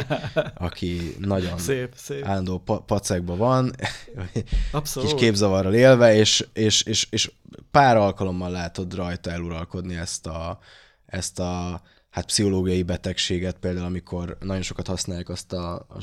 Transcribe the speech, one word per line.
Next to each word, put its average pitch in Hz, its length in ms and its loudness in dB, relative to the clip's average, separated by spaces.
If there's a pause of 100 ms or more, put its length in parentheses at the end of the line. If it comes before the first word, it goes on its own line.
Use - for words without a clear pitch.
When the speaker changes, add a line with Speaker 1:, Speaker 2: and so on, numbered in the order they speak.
(320)
Speaker 1:
<laughs> - 220 -2
Speaker 2:
aki 87 640 -4
nagyon 92 400 -2
Speaker 1:
Szép, 123 380 -2
szép. 139 280 -10
Speaker 2:
állandó 95 340 -2
pa-, 104 220 -2
pacekban 90 580 -2
van, 127 340 2 (500)
<laughs> - 500 -2
Speaker 1:
Abszolút. 143 380 -2
Speaker 2:
kis 147 100 0
képzavarral 101 540 4
élve, 120 400 10
és, - 380 4
és, 107 300 2
és, - 280 -2
és - 200 -2 (400)
pár 135 260 8
alkalommal 92 540 0
látod 90 440 -6
rajta 87 360 -6
eluralkodni 87 640 -6
ezt 85 320 -8
a, 82 320 -8 (480)
ezt - 320 -8
a, 90 440 -4 (280)
hát, 90 160 -6
pszichológiai 92 560 0
betegséget, 90 760 -4
például 90 280 -4
amikor 87 540 -8
nagyon 95 220 -4
sokat - 240 -8
használják 90 420 -6
azt - 240 -12
a, 87 340 -8 (160)